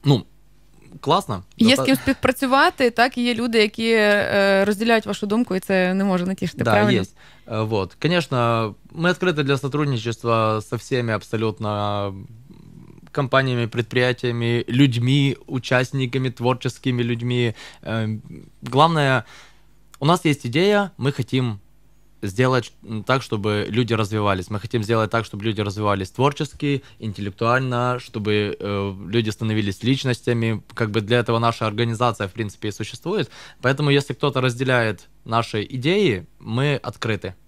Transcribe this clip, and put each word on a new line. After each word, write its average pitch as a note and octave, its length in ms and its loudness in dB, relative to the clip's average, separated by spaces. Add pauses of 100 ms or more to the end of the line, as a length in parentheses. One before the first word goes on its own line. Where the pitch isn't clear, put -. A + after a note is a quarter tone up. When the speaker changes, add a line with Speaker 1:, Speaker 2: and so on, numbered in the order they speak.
Speaker 1:
ну, C#3 200 4 (760)
классно. C3+ 420 0 (140)
Speaker 2:
Є A3+ 100 6
з A3+ 40 8
Speaker 1:
Доста- C4 140 4
Speaker 2:
ким C4 120 4
співпрацювати, C4+ 920 2
так, B3 280 0
і B3 40 0
є A#3+ 120 2
люди, A3+ 280 0
які, A3 280 0
е, G3+ 720 4
розділяють A3 420 2
вашу G#3 200 -4
думку, G#3 300 0
і F#3 40 0
це F#3 340 2
не G3 100 0
може F3+ 220 0
натішити, F#3+ 380 -4
Speaker 1:
Да, A2+ 60 2
Speaker 2:
правильно? D#3 300 4
Speaker 1:
есть. - 160 -10 (300)
Э, A2 200 -2
вот. G2+ 360 -2
Конечно, A#2 720 0 (200)
мы E3 140 0
открыты F3+ 340 0
для C#3 140 2
сотрудничества A#2 1040 0 (100)
со B2 60 -4
всеми A#2+ 380 -2
абсолютно G#2 1000 -4 (1000)
компаниями, C3 540 0
предприятиями, A#2+ 1040 0
людьми, C3 680 4 (100)
участниками, C3 840 -2
творческими B2 720 -2
людьми. A#2+ 520 0 (280)
Эм, A2 380 -4 (420)
главное, C3+ 640 2 (760)
у C3+ 60 -2
нас E3+ 180 2
есть C#3+ 220 0
идея, F#3+ 520 0
мы C3+ 140 0
хотим B2 460 -2 (640)
сделать, B2 500 0 (180)
м, A2 120 -6
так, C3 200 2
чтобы G#2 480 -2
люди A#2 260 0
развивались. G#2 540 -2
Мы G#2+ 100 -6
хотим A2+ 240 -4
сделать A2 260 0
так, A#2 160 -2
чтобы G2 180 -10
люди A2 180 -2
развивались G2+ 480 -2
творчески, C#3+ 720 -2 (180)
интеллектуально, A#2+ 1000 -2
чтобы, G#2 640 -2
э, G2 340 -4 (160)
люди A2 200 2
становились G#2+ 540 -2
личностями. A#2 800 0 (120)
Как A2 160 -2
бы A2 100 0
для G#2+ 180 0
этого A#2 200 0
наша A#2 280 0
организация, A2 600 -2
в - 40 -10
принципе, G#2+ 360 -8
и G2+ 40 -6
существует. D#3+ 580 -6 (320)
Поэтому, C#3 280 2
если C#3+ 240 2
кто-то C3 260 -2
разделяет B2 680 0 (160)
наши A2+ 460 -2
идеи, C3+ 540 0 (160)
мы C3 420 -2
открыты. G2+ 500 -6 (160)